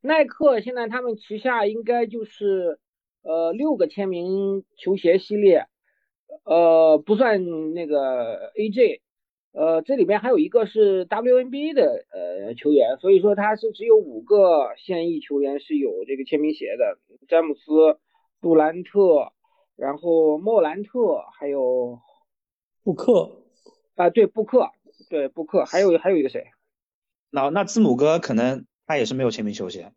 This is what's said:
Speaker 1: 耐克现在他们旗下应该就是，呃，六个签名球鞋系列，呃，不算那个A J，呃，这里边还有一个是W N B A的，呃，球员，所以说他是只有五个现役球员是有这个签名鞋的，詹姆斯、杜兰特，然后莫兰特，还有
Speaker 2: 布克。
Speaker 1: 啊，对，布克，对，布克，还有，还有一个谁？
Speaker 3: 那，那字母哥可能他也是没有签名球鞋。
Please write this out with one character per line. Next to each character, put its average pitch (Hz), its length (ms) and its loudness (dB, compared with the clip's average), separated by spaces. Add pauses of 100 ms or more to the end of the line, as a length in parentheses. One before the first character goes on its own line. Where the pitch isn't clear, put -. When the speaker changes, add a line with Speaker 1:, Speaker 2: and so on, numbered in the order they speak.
Speaker 1:
耐 302 240 0
克 269 360 0
现 233 140 -10
在 240 140 -6
他 240 120 -6
们 240 160 -6
旗 214 220 -12
下 233 280 -2
应 220 180 -6
该 240 220 0
就 220 180 -10
是， 190 560 -4 (420)
呃， 165 300 -2
六 277 240 -2
个 180 100 0
签 196 220 -6
名 190 560 -4 (120)
球 190 200 -4
鞋 175 220 2
系 - 180 -6
列， 175 300 4 (800)
呃， 160 540 4
不 202 180 -2
算 180 560 -2
那 170 140 -8
个 123 720 -4
A 214 100 -4
J， 202 320 0 (520)
呃， 160 280 0
这 254 160 -4
里 220 80 2
边 202 160 0
还 226 80 -6
有 254 100 2
一 302 120 0
个 226 160 0
是 196 400 2
W 240 320 2
N 254 120 -4
B 285 200 -6
A - 20 -10
的， - 380 0
呃， 92 440 -10
球 147 180 -2
员， 131 280 2
所 190 120 2
以 190 80 6
说 202 140 2
他 208 220 -2
是 220 160 -6
只 - 140 -10
有 220 100 6
五 240 240 -2
个 180 560 2
现 170 320 -6
役 160 120 -4
球 143 200 -4
员 139 180 -4
是 147 200 -4
有 104 280 -4
这 135 120 -6
个 135 60 -8
签 151 140 -4
名 151 140 -2
鞋 110 240 -8
的， 110 220 -2 (300)
詹 165 160 2
姆 151 100 -6
斯、 156 440 2 (420)
杜 170 160 2
兰 160 260 2
特， 180 500 2 (440)
然 139 220 -6
后 160 380 2
莫 202 240 0
兰 165 220 -2
特， 208 420 -2 (140)
还 147 80 -10
有 127 540 -4 (800)
Speaker 2:
布 196 100 -2
克。 - 500 0 (520)
Speaker 1:
啊， 175 160 0
对， 208 160 4
布 220 160 -4
克， 214 280 0 (380)
对， 143 200 -4
布 160 160 -10
克， 165 200 0
还 160 140 -4
有， 185 200 4
还 180 120 -2
有 190 60 2
一 151 80 0
个 131 40 -2
谁？ - 180 -10 (840)
Speaker 3:
那， 139 200 -2
那 185 120 -2
字 190 160 -4
母 170 160 4
哥 151 240 2
可 - 160 -6
能 123 320 -2 (200)
他 156 100 -4
也 127 80 0
是 110 100 -8
没 131 80 -4
有 120 80 0
签 110 140 -8
名 104 100 -6
球 95 140 -10
鞋。 90 280 -16